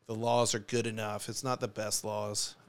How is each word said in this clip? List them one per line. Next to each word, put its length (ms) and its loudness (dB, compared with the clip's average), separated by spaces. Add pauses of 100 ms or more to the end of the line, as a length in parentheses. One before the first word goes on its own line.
The 80 -4
laws 400 4
are 60 0
good 260 0
enough. 420 -4
It's 160 -6
not 160 0
the 80 -2
best 360 -2
laws. 500 -2 (140)